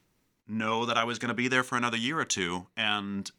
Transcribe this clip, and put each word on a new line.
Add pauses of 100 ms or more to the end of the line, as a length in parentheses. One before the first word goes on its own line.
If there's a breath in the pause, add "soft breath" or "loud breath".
(480)
know
that
I
was
gonna
be
there
for
another
year
or
two
and,